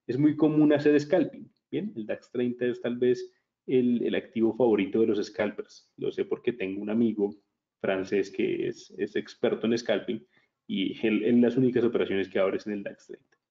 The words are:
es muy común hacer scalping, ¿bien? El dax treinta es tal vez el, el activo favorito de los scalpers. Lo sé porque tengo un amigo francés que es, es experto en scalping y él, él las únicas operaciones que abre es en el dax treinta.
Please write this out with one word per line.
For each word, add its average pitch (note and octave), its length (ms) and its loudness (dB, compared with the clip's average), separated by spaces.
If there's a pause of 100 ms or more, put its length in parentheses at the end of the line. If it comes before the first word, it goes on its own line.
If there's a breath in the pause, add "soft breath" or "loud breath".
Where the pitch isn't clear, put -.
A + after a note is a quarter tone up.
es A#2+ 120 -2
muy D3 180 4
común D3+ 380 4
hacer D3 260 4
scalping, - 500 -2 (200)
¿bien? F3+ 260 -6
El A2+ 80 -8
dax G#2 260 -10
treinta B2 360 -4
es A#2+ 160 -4
tal A#2+ 160 -4
vez B2 340 0 (340 soft breath)
el, B2 360 2
el G#2 140 -2
activo A2 380 0
favorito A2 460 2
de A2+ 60 4
los G#2 200 0
scalpers. - 680 -8
Lo - 160 -4
sé - 140 -4
porque - 260 -4
tengo G2 300 -6
un G#2 80 -6
amigo G#2+ 440 0 (460)
francés F#2+ 500 -2
que F2 380 -4
es, - 300 -12
es G#2 180 -4
experto G#2+ 500 -4
en A2+ 120 0
scalping G#2+ 480 -4 (420)
y G2 380 -2
él, G#2+ 180 0
él A#2+ 160 4
las A#2+ 160 4
únicas B2 280 2
operaciones G2 440 0
que G#2 100 -4
abre G2 180 0
es - 100 -10
en G#2+ 80 -4
el G2+ 80 -8
dax - 240 -14
treinta. - 320 -20 (120)